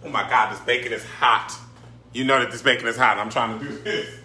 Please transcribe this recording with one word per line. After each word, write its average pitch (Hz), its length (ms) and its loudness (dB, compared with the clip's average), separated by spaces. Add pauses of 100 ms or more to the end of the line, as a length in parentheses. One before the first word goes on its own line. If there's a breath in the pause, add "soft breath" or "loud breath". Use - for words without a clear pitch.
Oh 98 60 -14
my 98 220 -4
God, 113 220 4
this - 80 -12
bacon 120 340 -2
is 107 100 -8
hot. - 480 2 (640)
You 127 100 -2
know 135 160 4
that 120 100 0
this 120 120 -10
bacon 123 260 2
is 113 80 -2
hot. 117 220 4
I'm 107 100 -2
trying 110 300 -2
to 131 80 -8
do 143 120 -10
this. 214 300 -6 (160)